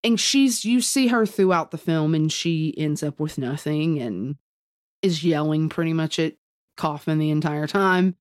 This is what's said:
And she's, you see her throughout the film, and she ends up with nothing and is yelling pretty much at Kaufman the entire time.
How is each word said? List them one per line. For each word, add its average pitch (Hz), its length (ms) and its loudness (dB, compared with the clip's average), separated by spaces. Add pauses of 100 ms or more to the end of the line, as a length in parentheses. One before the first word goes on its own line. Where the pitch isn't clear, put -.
And 226 160 2
she's, 269 460 2
you 240 160 2
see 262 280 0
her 233 180 4
throughout 185 460 2
the 165 60 -10
film, 160 380 0
and 156 160 2
she 160 460 -2
ends 151 260 -4
up 147 160 -6
with 156 180 -6
nothing 151 640 -2
and 120 380 -6 (640)
is 170 240 0
yelling 156 420 2
pretty 165 240 -2
much 160 280 -2
at 160 160 -2 (420)
Kaufman 156 420 -2
the 156 120 0
entire 151 360 -2
time. 185 540 2